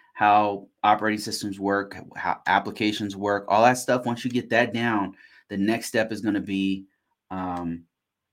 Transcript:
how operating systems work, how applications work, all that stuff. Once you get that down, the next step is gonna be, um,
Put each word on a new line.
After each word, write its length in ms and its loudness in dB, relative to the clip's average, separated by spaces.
how 560 2
operating 340 4
systems 400 -8
work, 380 -2
how 320 -4
applications 720 0
work, 320 -2
all 160 6
that 140 6
stuff. 260 0
Once 200 -4
you 60 -2
get 200 -4
that 240 2
down, 420 -2
the 80 -8
next 300 0
step 260 0
is 80 -6
gonna 200 -2
be, 440 -2
um, 540 -6